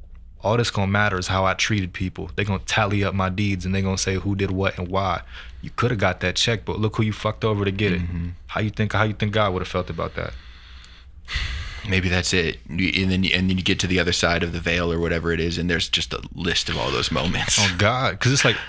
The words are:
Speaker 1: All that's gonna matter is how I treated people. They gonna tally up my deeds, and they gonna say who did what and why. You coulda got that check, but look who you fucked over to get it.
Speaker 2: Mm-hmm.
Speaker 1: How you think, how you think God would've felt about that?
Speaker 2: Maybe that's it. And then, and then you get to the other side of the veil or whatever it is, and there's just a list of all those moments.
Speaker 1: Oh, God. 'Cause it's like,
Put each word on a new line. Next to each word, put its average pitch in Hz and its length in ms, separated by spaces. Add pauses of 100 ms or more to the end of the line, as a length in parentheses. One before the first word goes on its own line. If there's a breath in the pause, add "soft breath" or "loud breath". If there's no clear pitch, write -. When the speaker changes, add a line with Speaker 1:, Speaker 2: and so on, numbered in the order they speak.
(400)
Speaker 1:
All 107 160
that's 120 140
gonna 98 200
matter 101 280
is 90 100
how 95 160
I 92 100
treated 92 380
people. 90 440
They 101 80
gonna 98 220
tally 104 380
up 92 100
my 92 140
deeds, 95 360
and 92 100
they 98 80
gonna 95 160
say 95 180
who 101 200
did 98 160
what 95 260
and 90 100
why. 92 340 (400 loud breath)
You - 80
coulda 123 260
got 95 240
that 90 160
check, 113 280
but 90 160
look 107 160
who 117 80
you 107 80
fucked - 320
over 101 200
to 98 80
get 101 200
it. 87 100
Speaker 2:
Mm-hmm. 87 260 (200)
Speaker 1:
How 90 120
you 107 100
think, 107 220
how 101 120
you 107 100
think 104 180
God 104 200
would've 90 140
felt 90 240
about 82 240
that? 85 180 (1600 loud breath)
Speaker 2:
Maybe 92 200
that's 87 260
it. 82 240 (100)
And 80 100 (320)
then, 92 140
and 92 260
then 92 60
you 90 60
get 90 180
to 95 60
the 90 120
other 87 140
side 85 300
of 85 100
the 85 80
veil 85 320
or 85 80
whatever 85 320
it 82 80
is, 85 180
and 85 120
there's 82 180
just - 240
a - 80 (140)
list - 340
of 78 80
all 64 140
those 62 200
moments. 78 480
Speaker 1:
Oh, 98 200
God. 107 420
'Cause 123 120
it's 135 120
like, 117 120 (120 loud breath)